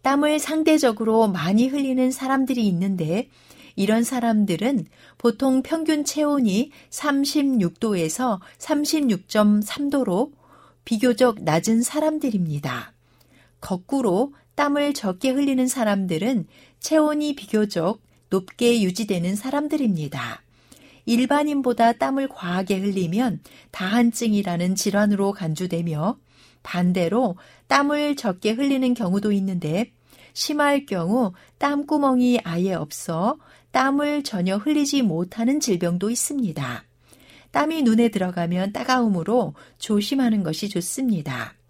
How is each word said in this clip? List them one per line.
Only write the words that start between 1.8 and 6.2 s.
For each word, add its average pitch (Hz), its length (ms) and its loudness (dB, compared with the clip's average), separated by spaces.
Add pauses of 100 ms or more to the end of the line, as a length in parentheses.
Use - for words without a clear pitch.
사람들이 262 560 0
있는데 180 600 -2 (460)
이런 214 280 2
사람들은 214 840 0 (320)
보통 262 440 2
평균 311 440 -2
체온이 285 680 0 (180)